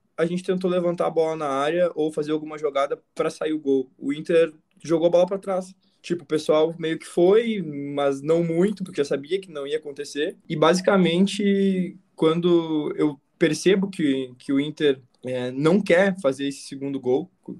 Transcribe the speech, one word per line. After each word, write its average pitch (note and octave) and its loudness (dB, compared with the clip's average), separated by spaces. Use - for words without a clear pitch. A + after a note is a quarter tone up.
a E3 2
gente F3+ -4
tentou F#3 -2
levantar F3 -2
a E3+ -2
bola D#3+ 0
na D#3 -6
área D3+ 0
ou D#3 -2
fazer D3+ -4
alguma D#3 -6
jogada C#3+ -2
pra D#3+ -2
sair D#3 -6
o D3+ -4
gol. C3+ 0
O C3+ -6
Inter E3 2
jogou D#3+ 2
a E3+ 4
bola F3 4
pra G3 -6
trás. F#3 -6
Tipo, - -6
o - -20
pessoal D#3 2
meio D#3+ -4
que - -18
foi, G#3 2
mas C#3 0
não E3 2
muito, F3+ 0
porque - -6
eu C#3+ 2
sabia D3 -4
que F#3+ -16
não C#3+ -8
ia D3 -4
acontecer. C#3+ -8
E E3 -6
basicamente, F#3 2
quando E3 2
eu D3+ 0
percebo F3+ 2
que, C3+ -2
que - -6
o C#3 2
Inter, D3 0
é, B2+ -6
não D#3 2
quer F#3+ 2
fazer C#3 -2
esse C#3 -10
segundo C#3 -8
gol, C3 -2